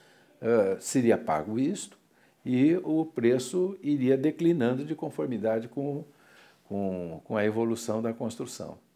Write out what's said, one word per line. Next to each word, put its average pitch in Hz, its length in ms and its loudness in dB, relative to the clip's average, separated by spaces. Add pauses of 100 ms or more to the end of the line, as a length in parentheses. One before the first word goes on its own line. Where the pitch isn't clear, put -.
(420)
eh, 104 380 4
seria 117 380 2
pago 80 400 -2
isto 156 400 -4 (460)
e 131 400 4
o 160 220 0
preço 143 760 0
iria 135 360 2
declinando 151 640 2
de 156 100 -8
conformidade 117 760 -2
com, 143 360 -6 (600)
com, 92 580 -4
com 110 140 -4
a 104 80 2
evolução 113 560 -2
da 113 120 -2
construção. 117 640 -8 (180)